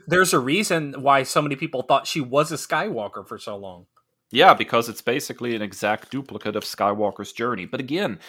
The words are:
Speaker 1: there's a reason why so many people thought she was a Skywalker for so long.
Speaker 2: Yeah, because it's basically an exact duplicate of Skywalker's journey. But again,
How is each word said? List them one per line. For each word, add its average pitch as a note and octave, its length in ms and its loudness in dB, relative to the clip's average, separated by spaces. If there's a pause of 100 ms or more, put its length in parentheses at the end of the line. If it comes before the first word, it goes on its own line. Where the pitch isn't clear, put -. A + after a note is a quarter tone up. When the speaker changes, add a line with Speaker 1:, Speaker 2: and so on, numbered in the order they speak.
Speaker 1:
there's F3+ 260 4
a D#3 60 4
reason D#3 640 0
why C#3 220 4
so D3+ 180 0
many D3 140 -2
people C3+ 280 -6
thought - 240 2
she D#3+ 140 -4
was C#3+ 300 0
a D3+ 40 -4
Skywalker B2+ 720 -6
for A2 100 -12
so G#2 200 -10
long. F#2 280 -16 (480)
Speaker 2:
Yeah, D#3 200 8
because A#2 340 2
it's G#2+ 140 -10
basically A#2+ 540 -4
an G#2 60 -6
exact G#2+ 480 -4
duplicate G#2+ 460 -8
of G#2 80 -4
Skywalker's G2+ 680 -2
journey. A2+ 320 -4
But - 160 -6
again, C3+ 360 -4 (120)